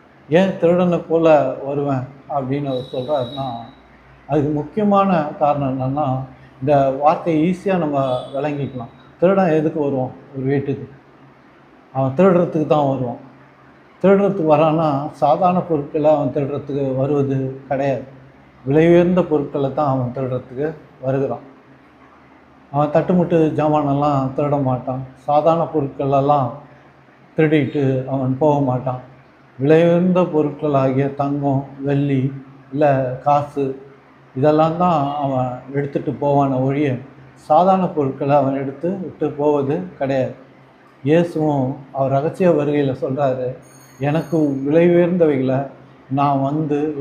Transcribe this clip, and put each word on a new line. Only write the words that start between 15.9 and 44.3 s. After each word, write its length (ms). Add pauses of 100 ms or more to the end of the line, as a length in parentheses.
அவன் 120
திருடுறதுக்கு 680
வருவது 720
கிடையாது. 360 (600)
விலை 220
உயர்ந்த 360
பொருட்களை 500
தான் 140
அவன் 260
திருடுறதுக்கு 600 (280)
வருகிறான். 540 (1160)
அவன் 160
தட்டுமுட்டு 680
ஜாமானெல்லாம் 800
திருட 280
மாட்டான். 360 (160)
சாதாரண 480
பொருட்களெல்லாம் 880 (880)
திருடிட்டு 680
அவன் 320
போக 240
மாட்டான். 380 (600)
விலை 240
உயர்ந்த 380
பொருட்களாகிய 920
தங்கம், 500 (180)
வெள்ளி, 500 (380)
இல்ல 520
காசு, 580 (540)
இதெல்லாம் 420
தான் 380
அவன் 340 (240)
எடுத்துட்டு 380
போவானே 520
ஒழிய, 340 (360)
சாதாரண 540
பொருட்களை 480
அவன் 200
எடுத்து 340
விட்டு 400
போவது 520 (160)
கிடையாது. 480 (580)
இயேசுவும் 720 (160)
அவர் 200
ரகசிய 380
வருகையில 520
சொல்றாரு, 540 (440)
"எனக்கு 640